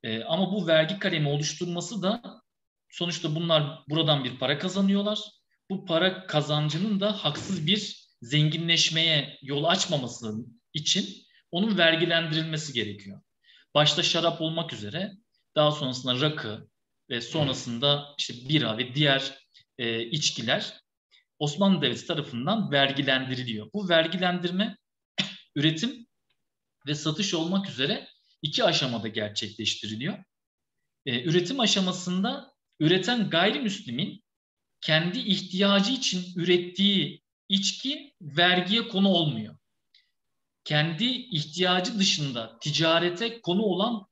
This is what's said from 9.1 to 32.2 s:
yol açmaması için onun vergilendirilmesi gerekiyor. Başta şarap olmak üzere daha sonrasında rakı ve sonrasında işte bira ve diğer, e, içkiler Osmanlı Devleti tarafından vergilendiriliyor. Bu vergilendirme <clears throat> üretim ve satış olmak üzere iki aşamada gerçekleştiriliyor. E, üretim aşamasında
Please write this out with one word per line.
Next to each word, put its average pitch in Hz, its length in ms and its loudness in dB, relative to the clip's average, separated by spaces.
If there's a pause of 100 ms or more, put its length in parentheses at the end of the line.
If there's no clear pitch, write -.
yol 143 220 -2
açmaması 139 720 -2 (380)
için 185 340 -2 (440)
onun 202 280 0
vergilendirilmesi 160 920 2
gerekiyor. 101 480 -6 (540)
Başta 147 280 4
şarap 170 380 2
olmak 160 320 -4
üzere 123 400 -8 (440)
daha 151 160 6
sonrasında 127 480 -2
rakı 135 480 -2 (420)
ve 120 100 -2
sonrasında 135 1000 -2
işte - 160 -6 (140)
bira 120 300 0
ve 123 160 -4
diğer, 139 440 2 (400)
e, 117 280 -2
içkiler 147 720 -4 (580)
Osmanlı 156 440 2
Devleti 123 240 -2
tarafından 156 640 -2
vergilendiriliyor. 131 1040 0
Bu 202 140 -4
vergilendirme 180 880 0 (400)
<clears throat> - 400 -8
üretim 160 500 0 (800)
ve 147 80 -4
satış 156 400 -2
olmak 180 340 0
üzere 139 400 -4 (340)
iki 185 220 0
aşamada 127 440 0
gerçekleştiriliyor. 107 1080 -6 (880)
E, 123 160 -2
üretim 180 380 0
aşamasında 196 920 0 (280)